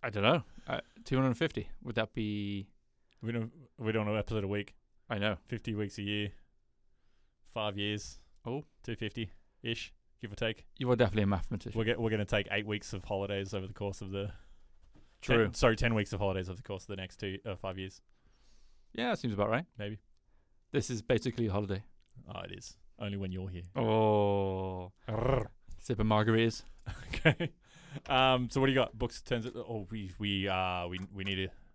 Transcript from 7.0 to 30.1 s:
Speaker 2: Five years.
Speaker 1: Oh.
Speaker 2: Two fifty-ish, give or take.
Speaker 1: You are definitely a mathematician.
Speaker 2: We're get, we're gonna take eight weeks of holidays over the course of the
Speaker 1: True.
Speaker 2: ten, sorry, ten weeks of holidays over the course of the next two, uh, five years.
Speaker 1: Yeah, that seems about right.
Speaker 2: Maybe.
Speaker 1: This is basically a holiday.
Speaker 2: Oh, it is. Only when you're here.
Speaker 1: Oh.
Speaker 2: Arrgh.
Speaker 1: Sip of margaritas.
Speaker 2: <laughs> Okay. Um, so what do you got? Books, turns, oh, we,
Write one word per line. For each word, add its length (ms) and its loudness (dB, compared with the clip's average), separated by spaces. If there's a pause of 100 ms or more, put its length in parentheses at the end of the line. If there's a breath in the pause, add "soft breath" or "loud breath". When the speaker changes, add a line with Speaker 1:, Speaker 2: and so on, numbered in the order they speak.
Speaker 2:
Five 240 -2
years. 420 -4 (260)
Speaker 1:
Oh. 180 -6 (200)
Speaker 2:
Two 120 -6
fifty-ish, 1000 -8 (260)
give 120 -10
or 40 -12
take. 300 -4 (120)
Speaker 1:
You 120 -2
are 60 8
definitely 280 4
a 40 4
mathematician. 500 -2
Speaker 2:
We're 80 2
get, 140 2
we're 100 0
gonna 160 0
take 260 0
eight 140 0
weeks 280 -4
of 100 -6
holidays 500 -2
over 140 -4
the 60 -10
course 280 -6
of 100 -10
the 200 -4 (880 soft breath)
Speaker 1:
True. 240 6
Speaker 2:
ten, 80 -2
sorry, 220 6
ten 180 2
weeks 200 0
of 60 -2
holidays 300 0
over 80 -8
the 60 -14
course 200 -8
of 40 -20
the 80 -8
next 220 -10
two, 280 -6
uh, 100 -6
five 220 -6
years. 240 -10 (920)
Speaker 1:
Yeah, 160 -4
that 100 -2
seems 160 -2
about 140 2
right. 160 0 (120)
Speaker 2:
Maybe. 220 -8 (720)
Speaker 1:
This 180 -2
is 140 -4
basically 440 0
a 40 0
holiday. 320 -2 (440)
Speaker 2:
Oh, 140 -10
it 160 -12
is. 180 -16 (240)
Only 180 -4
when 140 -4
you're 180 -6
here. 140 -8 (120)
Speaker 1:
Oh. 1160 4 (160)
Speaker 2:
Arrgh. 400 2 (320)
Speaker 1:
Sip 200 -4
of 80 4
margaritas. 560 4 (240)
Speaker 2:
<laughs> 60 -8 (200)
Okay. 380 2 (580 loud breath)
Um, 400 6
so 120 0
what 60 6
do 40 6
you 80 4
got? 180 2
Books, 240 -4
turns, 320 -2
oh, 380 -6
we, 260 -6